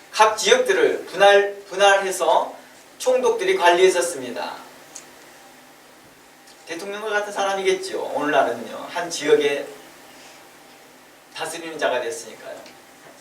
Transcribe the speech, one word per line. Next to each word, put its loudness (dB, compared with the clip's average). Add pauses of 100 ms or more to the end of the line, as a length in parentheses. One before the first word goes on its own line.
(120)
각 4
지역들을 2
분할, 4 (140)
분할해서 2 (440)
총독들이 0
관리했었습니다. 2 (2250)
대통령과 -8
같은 -2
사람이겠죠. -2 (140)
오늘날은요. -2
한 -6
지역에 2 (1700)
다스리는 -10
자가 -2
됐으니까요. -12 (640)